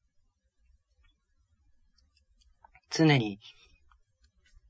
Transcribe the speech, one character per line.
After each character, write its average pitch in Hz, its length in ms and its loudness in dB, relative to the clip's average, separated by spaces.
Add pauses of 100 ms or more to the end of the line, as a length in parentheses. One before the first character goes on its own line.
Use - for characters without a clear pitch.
(3000)
常 151 300 2
に 101 220 -6 (1300)